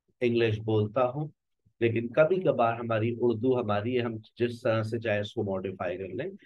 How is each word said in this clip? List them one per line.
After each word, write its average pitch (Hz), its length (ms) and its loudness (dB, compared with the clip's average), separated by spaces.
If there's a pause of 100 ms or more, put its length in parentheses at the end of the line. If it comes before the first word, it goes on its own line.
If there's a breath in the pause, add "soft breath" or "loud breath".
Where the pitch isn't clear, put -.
(220)
इंग्लिश 117 360 2
बोलता 110 440 0
हूं, 139 280 -2 (520)
लेकिन 117 260 2
कभी 160 320 4
कभार 120 340 2
हमारी 117 420 -2
उर्दू 120 400 2
हमारी, 107 420 0
हम 117 200 -2
जिस 117 460 -6
तरह 113 200 2
से 110 160 -4
चाहे 104 220 0
उसको 107 220 -4
modify 95 540 -4
कर 92 160 -8
लें, 151 180 -6 (140)